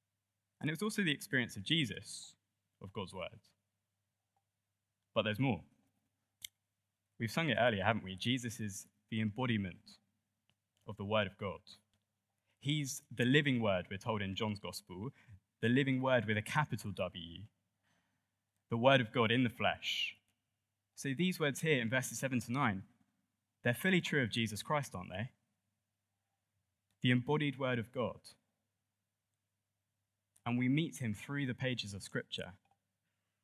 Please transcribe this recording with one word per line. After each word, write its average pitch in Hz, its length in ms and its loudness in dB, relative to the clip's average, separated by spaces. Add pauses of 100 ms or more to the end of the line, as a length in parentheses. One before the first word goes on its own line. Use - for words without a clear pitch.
(600)
And 135 100 -2
it 156 40 -2
was 160 80 -4
also 214 200 -2
the 160 120 2
experience 123 420 -2
of 101 80 -10
Jesus - 720 -4 (480)
of 95 120 -12
God's 92 200 -8
word. 87 260 -10 (1800)
But 110 80 2
there's 107 160 0
more. 117 220 2 (1600)
We've 113 120 -2
sung 165 180 0
it 110 100 2
earlier, 113 240 4
haven't 104 200 2
we? 92 120 -8
Jesus 120 440 -2
is 104 280 -8 (220)
the 110 120 -2
embodiment 107 760 -2 (920)
of 107 100 -10
the 101 80 -6
word 104 220 2
of 92 100 -12
God. 92 220 -6 (1000)
He's 147 440 -4 (120)
the 120 100 2
living 135 360 4
word, 95 300 2
we're 98 60 -6
told 110 240 -2
in 95 140 -4
John's 107 240 -2
Gospel, 92 520 -10 (500)
the 117 80 2
living 131 320 2
word 127 240 4
with 107 120 0
a 107 40 0
capital 117 500 -2
W, 87 500 -8 (1300)
the 120 80 0
word 131 240 8
of 107 120 -2
God 113 180 6
in 127 120 4
the 117 60 4
flesh. - 640 -2 (800)
So - 200 -4
these 180 240 2
words 147 220 2
here 156 180 4
in 113 100 0
verses 123 300 0
seven 131 220 0
to 113 100 -6
nine, 117 320 2 (800)
they're 120 100 4
fully 185 280 2
true 147 220 2
of 110 60 0
Jesus 107 340 -2
Christ, 147 320 -2
aren't 90 140 -8
they? 98 200 -6 (1700)
The 127 100 4
embodied 135 480 0
word 127 200 0
of 101 140 -8
God. 117 260 -2 (2250)
And 120 120 0
we 123 100 2
meet 147 300 2
him 113 160 -4
through 143 320 -6
the 123 80 -4
pages 117 400 -4
of 98 80 -10
Scripture, - 520 -8 (920)